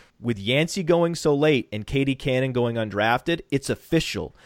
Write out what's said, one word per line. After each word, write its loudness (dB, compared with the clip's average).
with -4
Yancey 0
going 2
so 0
late 2
and -8
K 0
D 0
Cannon -2
going 0
undrafted, 0
it's -2
official -2